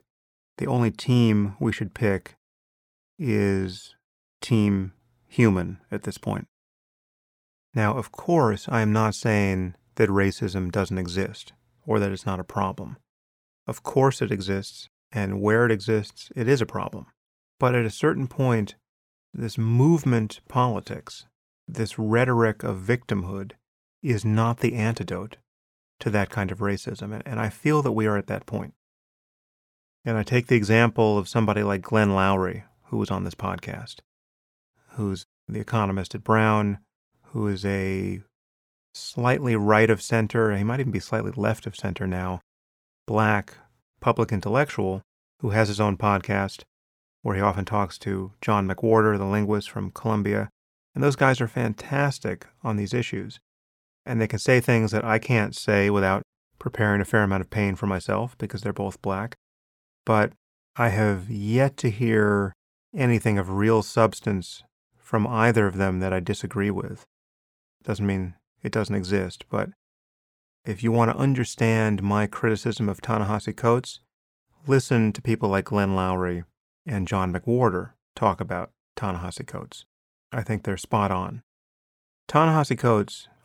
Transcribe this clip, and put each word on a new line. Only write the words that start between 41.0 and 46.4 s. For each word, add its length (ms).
slightly 360
left 300
of 100
center 300
now, 340
black 480
public 320
intellectual 680
who 120
has 180
his 120
own 160
podcast 680